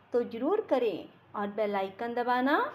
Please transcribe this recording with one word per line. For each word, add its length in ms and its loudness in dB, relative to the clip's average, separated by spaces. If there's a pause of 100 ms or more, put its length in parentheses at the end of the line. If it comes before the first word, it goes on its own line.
(140)
तो 100 2
जरूर 380 0
करें 480 0 (260)
और 120 -2
बेल 280 -2
आइकन 380 -4
दबाना 600 2